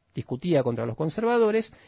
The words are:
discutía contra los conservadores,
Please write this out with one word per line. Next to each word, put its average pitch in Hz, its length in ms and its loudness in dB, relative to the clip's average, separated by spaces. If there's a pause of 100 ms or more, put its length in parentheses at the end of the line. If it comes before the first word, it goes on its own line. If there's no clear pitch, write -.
(140)
discutía 135 500 0
contra 117 220 -2
los 117 120 -6
conservadores, 220 760 0 (160)